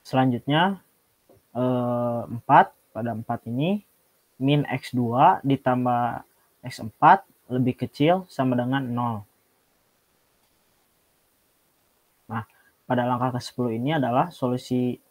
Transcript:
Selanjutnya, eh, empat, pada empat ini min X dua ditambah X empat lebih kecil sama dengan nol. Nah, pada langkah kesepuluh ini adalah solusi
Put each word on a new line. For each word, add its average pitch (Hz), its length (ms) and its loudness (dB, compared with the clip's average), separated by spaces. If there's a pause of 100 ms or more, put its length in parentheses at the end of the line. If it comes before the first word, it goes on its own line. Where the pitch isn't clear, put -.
Selanjutnya, 143 800 0 (720)
eh, 120 720 -2
empat, 143 480 4 (160)
pada 117 240 -6
empat 113 320 -8
ini 156 400 -4 (560)
min 143 240 2
X - 320 -6
dua 127 480 4
ditambah 123 800 -2 (400)
X - 160 -14
empat 156 440 4 (280)
lebih 127 320 0
kecil 175 400 0
sama 127 320 -2
dengan 131 280 -2
nol. 120 320 -4 (3000)
Nah, 113 160 -8 (400)
pada 123 200 -2
langkah 123 280 -2
kesepuluh 120 400 -6
ini 135 240 -4
adalah 131 320 0
solusi 123 680 -4 (140)